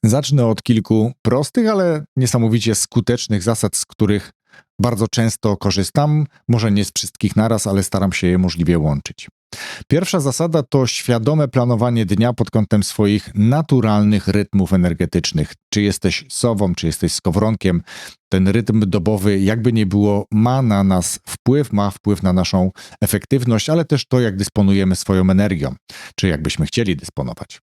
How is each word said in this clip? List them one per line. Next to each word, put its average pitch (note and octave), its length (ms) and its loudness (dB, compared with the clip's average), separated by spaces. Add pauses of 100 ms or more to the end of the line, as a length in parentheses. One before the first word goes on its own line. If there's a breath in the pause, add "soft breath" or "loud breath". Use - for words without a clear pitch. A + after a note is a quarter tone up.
Zacznę C3 420 2
od A2+ 180 -2
kilku A2 480 0 (100)
prostych, D3 460 0
ale F3 380 0 (120)
niesamowicie A2+ 580 0
skutecznych A2 680 -2
zasad, A2 320 -2
z - 100 -4
których G#2 460 -2 (500 soft breath)
bardzo A2+ 260 0
często A2 500 -2
korzystam. C#3+ 680 0 (220 soft breath)
Może A2+ 240 2
nie G2+ 140 0
z - 120 -12
wszystkich - 380 -4
naraz, A2 320 0
ale G2 160 2
staram F#2+ 300 -2
się - 140 -2
je F2+ 100 2
możliwie E2+ 420 2
łączyć. D2 500 -4 (580 loud breath)
Pierwsza F3 320 0
zasada D#3 440 -2
to C3 240 0
świadome C3+ 600 0
planowanie A#2+ 580 0
dnia G#2+ 280 2
pod - 180 -2
kątem G#2+ 320 2
swoich G#2+ 520 0
naturalnych G#2+ 920 2
rytmów G2 460 0
energetycznych. E2+ 800 0 (200)
Czy G#2 80 0
jesteś - 480 -2
sową, G2+ 460 0
czy - 120 -4
jesteś D#2+ 260 -2
skowronkiem, F#2+ 680 0 (480 loud breath)
ten F#2 180 2
rytm G#2+ 420 2
dobowy, G2+ 500 0
jakby A2 340 0
nie A2 120 2
było, G2+ 460 0
ma A#2+ 300 2
na G#2 220 2
nas F#2+ 440 0
wpływ, - 460 0
ma G2+ 180 0
wpływ - 320 -4
na F#2 100 2
naszą F#2 380 0 (300 loud breath)
efektywność, A2+ 680 -2
ale D#3+ 160 0
też C#3 200 -2
to, B2+ 140 0
jak A2 160 0
dysponujemy G2 600 2
swoją F#2 340 2
energią, F#2 460 0 (400 loud breath)
czy - 120 -2
jakbyśmy D#2 380 -2
chcieli G2 300 -2
dysponować. - 720 -12